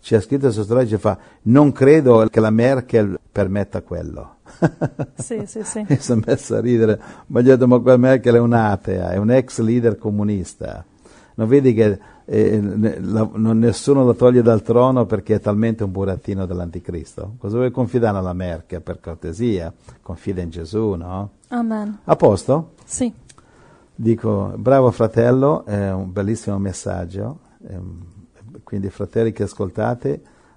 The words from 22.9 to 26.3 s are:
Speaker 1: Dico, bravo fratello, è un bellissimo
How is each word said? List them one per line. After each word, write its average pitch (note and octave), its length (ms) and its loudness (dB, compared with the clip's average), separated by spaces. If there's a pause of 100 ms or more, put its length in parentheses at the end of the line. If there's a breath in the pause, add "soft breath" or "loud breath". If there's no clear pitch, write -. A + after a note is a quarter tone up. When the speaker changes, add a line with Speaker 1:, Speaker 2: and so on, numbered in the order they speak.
Speaker 1:
Dico, A2 600 -2
bravo B2+ 340 4
fratello, B2 760 0
è G2+ 280 -4
un F#2+ 200 -6
bellissimo G2+ 460 -4